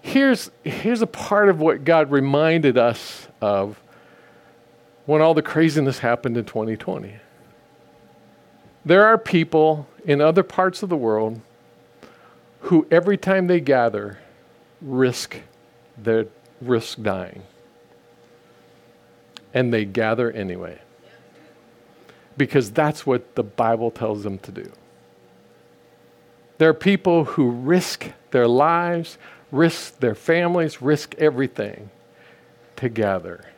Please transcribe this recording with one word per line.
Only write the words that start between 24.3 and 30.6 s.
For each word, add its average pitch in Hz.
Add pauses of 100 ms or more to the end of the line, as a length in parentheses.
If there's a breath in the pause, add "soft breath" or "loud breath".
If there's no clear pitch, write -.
to -
do. - (1900)
There 160
are 156
people 175
who 131
risk 131 (220)
their 123
lives, 170 (340 loud breath)
risk 160
their 113
families, 170